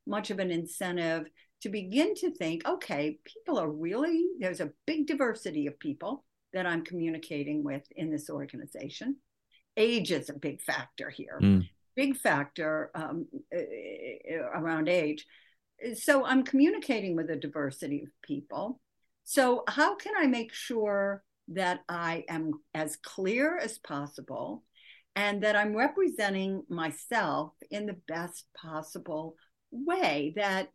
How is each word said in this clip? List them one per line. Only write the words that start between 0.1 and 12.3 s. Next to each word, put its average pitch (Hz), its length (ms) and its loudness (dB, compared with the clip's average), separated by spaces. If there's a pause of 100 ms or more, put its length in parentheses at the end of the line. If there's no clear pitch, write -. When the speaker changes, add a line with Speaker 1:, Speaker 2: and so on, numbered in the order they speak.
Speaker 1:
of 190 80 -2
an 180 120 2
incentive 165 760 0 (340)
to 220 80 -6
begin 214 460 2
to 359 160 0
think, 170 360 -2
"Okay, 151 560 -2
people - 340 -2
are 160 140 2
really, 254 540 2 (140)
there's 185 200 -2
a 151 140 -4 (120)
big 302 220 0
diversity 220 600 0
of - 120 -6
people 165 460 -6 (280)
that 185 120 0
I'm 165 180 0
communicating 156 800 -4
with 139 200 -4 (120)
in 156 160 -4
this 147 180 -4
organization." 143 880 -8 (600)
Age 220 340 4
is 147 180 0
a 143 40 -10
big 143 280 -6
factor - 480 -6
here. - 320 -10
Speaker 2:
Mm. 95 280 6 (260)
Speaker 1:
Big 269 220 2
factor, 156 800 2